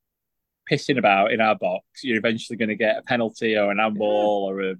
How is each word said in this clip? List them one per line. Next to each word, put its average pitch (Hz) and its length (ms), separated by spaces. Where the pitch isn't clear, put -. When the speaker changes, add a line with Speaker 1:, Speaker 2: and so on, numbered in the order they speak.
Speaker 1:
pissing 131 260
about 104 360
in 110 80
our 107 140
box, - 480
you're 117 140
eventually 113 400
gonna 107 180
get 107 220
a - 40
penalty 113 560
or 101 140
an 101 80
handball 104 680
Speaker 2:
Yeah. 95 60
Speaker 1:
or 98 80
a, 95 180